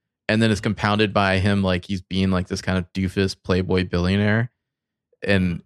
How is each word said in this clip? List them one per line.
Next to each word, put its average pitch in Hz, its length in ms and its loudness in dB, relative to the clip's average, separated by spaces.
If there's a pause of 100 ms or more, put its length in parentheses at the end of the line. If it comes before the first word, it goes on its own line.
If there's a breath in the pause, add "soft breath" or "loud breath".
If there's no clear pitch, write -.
(280)
And 110 140 2
then 113 100 4
it's 98 100 0
compounded 104 520 0
by 98 260 2
him, 101 240 2
like, 92 220 -2
he's 95 160 -6
being, 95 300 -2
like, 92 160 0
this 98 140 -6
kind 92 160 -2
of 90 160 -6
doofus 95 500 -2
playboy 92 460 0
billionaire. 104 640 0 (680)
And, 92 440 0